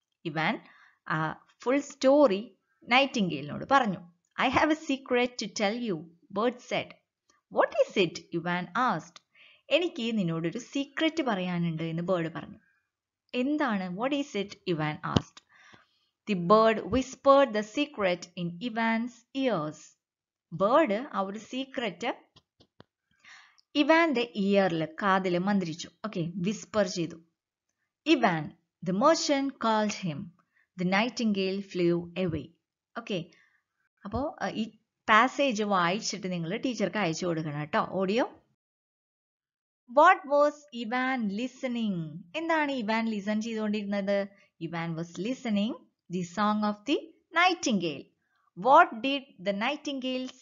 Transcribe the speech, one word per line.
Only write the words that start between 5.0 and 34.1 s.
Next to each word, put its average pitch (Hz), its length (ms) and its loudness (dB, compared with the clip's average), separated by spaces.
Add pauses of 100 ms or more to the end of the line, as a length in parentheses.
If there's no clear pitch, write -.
to 214 40 -6
tell 214 300 -2 (120)
you, 185 60 0 (380)
bird 233 220 0
said. - 340 -6 (680)
What 247 140 4
is 226 380 2
it? - 340 -8
Ivan 175 240 -4
asked. 208 560 -4 (480)
എനിക്ക് 254 480 0
നിന്നോടൊരു 165 400 -2
സീക്രട്ട് 311 680 -4
പറയാനുണ്ട് 180 600 -2
എന്ന് 165 200 -4
ബേർഡ് 170 300 -2
പറഞ്ഞു. - 260 -12 (760)
എന്താണ്? 247 640 -2
What 254 180 -2
is 277 300 -4
it? 202 60 -14 (220)
Ivan 151 220 -2 (180)
asked. - 260 -4 (920)
The 190 80 0
bird 214 540 4
whispered 269 580 4
the 208 140 -2 (120)
secret 202 500 -2 (140)
in 175 180 -6 (100)
Ivan's 226 440 -2 (340)
ears. 156 320 -2 (760)
ബേർഡ് 226 600 2
ആ 196 60 -4
ഒരു 196 180 -4
സീക്രട്ട് 240 880 -8 (1500)
ഇവാന്റെ 302 460 4 (140)
ഇയറിൽ, 190 500 2
കാതിൽ 190 520 0
മന്ത്രിച്ചു. 180 520 -2 (160)
ഓക്കെ, 175 300 -6
വിസ്പർ 202 520 -2
ചെയ്തു. 180 280 -6 (920)
Ivan, 202 360 4 (440)
the 185 100 0
merchant 277 500 4
called 214 440 0 (140)
him. 147 160 -6 (580)
The 180 80 2
nightingale 202 720 0
flew 175 680 0
away. 156 220 -4 (480)
ഓക്കെ, 220 280 -6 (800)
അപ്പോ, 240 360 -4